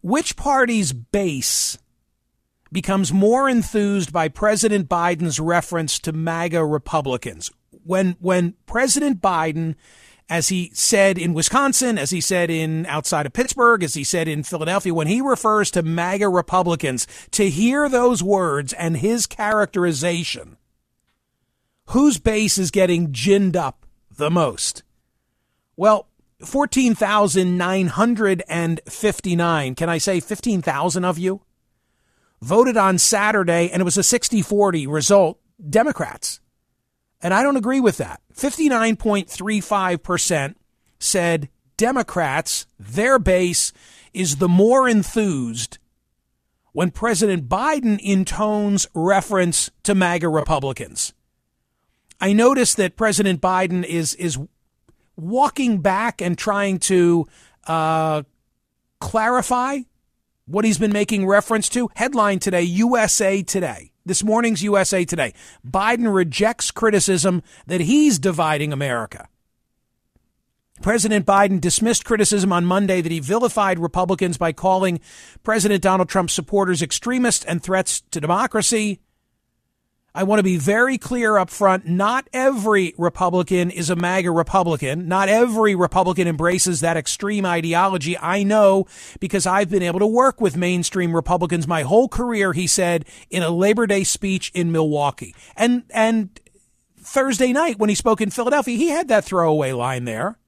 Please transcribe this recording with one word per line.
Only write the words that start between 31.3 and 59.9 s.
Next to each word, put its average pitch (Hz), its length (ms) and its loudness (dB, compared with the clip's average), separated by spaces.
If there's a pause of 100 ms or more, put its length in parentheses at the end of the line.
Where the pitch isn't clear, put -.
voted 220 360 4
on 190 220 4
Saturday, 185 720 2
and 180 100 -2
it 190 40 2
was 180 140 0
a 190 40 2
sixty 226 400 0
forty 190 440 0
result, 160 520 2 (300)
Democrats. 214 720 -2 (800)
And 175 120 -2
I 208 100 4
don't 277 140 2
agree 254 240 0
with 226 180 2
that. - 220 -8 (120)
Fifty-nine 254 640 0
point 202 320 -2
three 208 320 -4
five 185 420 -2
percent 165 560 -2 (400)
said 170 500 -2 (280)
Democrats, 170 880 -2 (120)
their 208 400 0
base, 180 540 0 (420)
is 160 220 -4
the 175 120 0
more 233 400 6
enthused 156 880 -2 (920)
when 170 180 0
President 190 580 0
Biden 233 520 0
intones 202 960 0
reference 180 760 0 (120)
to 208 120 0
maga 175 340 2
Republicans. 143 840 -4 (1080)
I 190 120 0
noticed 247 440 4
that 185 200 -2
President 202 440 0
Biden 185 440 0
is, 165 300 -4
is 160 240 -6 (800)
walking 240 600 0
back 196 420 0
and 180 180 -2
trying 202 400 -2
to, 175 480 2 (400)
uh, 160 560 -2 (800)
clarify 247 800 -2 (640)